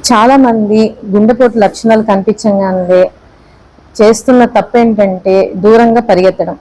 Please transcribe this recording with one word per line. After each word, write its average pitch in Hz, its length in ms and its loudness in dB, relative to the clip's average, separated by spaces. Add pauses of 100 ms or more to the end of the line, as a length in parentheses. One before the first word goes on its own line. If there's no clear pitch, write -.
(120)
చాలా 233 240 2
మంది 220 580 0 (180)
గుండెపోటు 226 460 0
లక్షణాలు 220 440 0
కనిపించగానే 196 1000 -2 (1000)
చేస్తున్న 240 420 2
తప్పు 240 380 -2
ఏంటంటే 196 720 -2 (120)
దూరంగా 226 360 4
పరిగెత్తడం. 185 600 -2